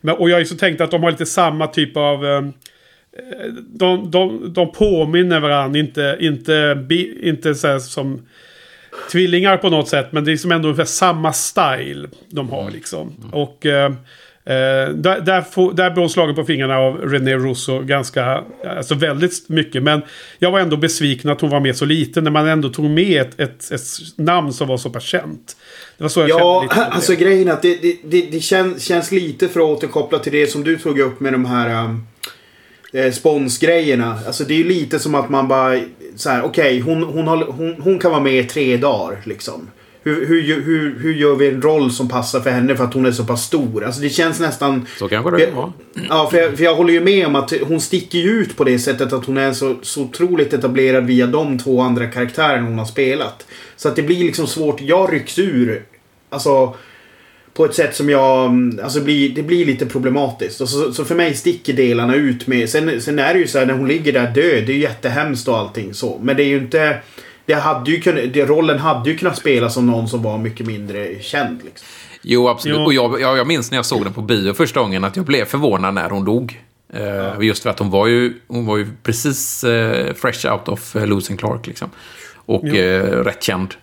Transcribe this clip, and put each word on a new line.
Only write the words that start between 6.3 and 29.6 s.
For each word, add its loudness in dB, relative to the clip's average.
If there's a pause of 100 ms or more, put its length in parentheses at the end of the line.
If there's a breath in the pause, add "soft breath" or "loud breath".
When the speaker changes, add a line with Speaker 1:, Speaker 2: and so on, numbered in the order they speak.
Speaker 1:
bi-, -2 (100)
inte -2
så -2
här 2
som -8 (920 soft breath)
tvillingar 4
på 0
något 2
sätt, 0
men -2
det 2
är 2
som -2
ändå 2
ungefär 0
samma 0
style -2 (220)
de -6
har, -6
Speaker 2:
Mm. -10
Speaker 1:
liksom. -12
Speaker 2:
Mm. -16
Speaker 1:
Och, -6
eh, 2 (600 soft breath)
eh, 0
där, 0
där 2
får, 0
där 2
blir 0
hon 2
slagen 2
på -4
fingrarna 0
av 2
René 0
Russo -2
ganska, -2 (340)
alltså -2
väldigt -2
mycket. -2
Men 2 (380 loud breath)
jag 4
var 2
ändå 2
besviken 0
att -2
hon 0
var 2
med 2
så 0
lite 0
när 0
man 4
ändå 2
tog -4
med 2
ett, -6
ett, -6
ett -6 (360)
namn 0
som -4
var 0
så -6
pass -10
känt. -6 (400 loud breath)
Det -10
var -2
så 0
jag 4
Speaker 3:
Ja, 6 (100)
Speaker 1:
kände 2
lite. 2
Speaker 3:
<laughs> -6
alltså 2
grejen 4
är 2
att -4
det, 2
det, 0
det, 2 (100)
det -4
kän-, 0
känns -2
lite, 0
för -2
att 6 (120)